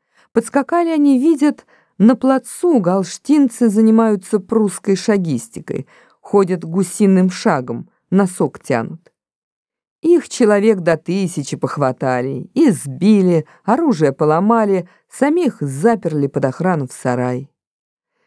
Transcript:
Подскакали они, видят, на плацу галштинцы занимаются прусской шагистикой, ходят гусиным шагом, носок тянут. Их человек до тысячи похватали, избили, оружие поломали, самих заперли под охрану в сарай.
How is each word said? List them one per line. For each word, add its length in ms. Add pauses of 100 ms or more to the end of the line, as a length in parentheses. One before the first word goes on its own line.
(320)
Подскакали 560
они, 300
видят, 480 (320)
на 180
плацу 640
галштинцы 880
занимаются 720
прусской 560
шагистикой, 880 (340)
ходят 440
гусиным 680
шагом, 580 (220)
носок 480
тянут. 540 (880)
Их 260
человек 520
до 160
тысячи 600
похватали, 1000
избили, 920 (180)
оружие 480
поломали, 760 (200)
самих 520
заперли 640
под 180
охрану 440
в 40
сарай. 580 (760)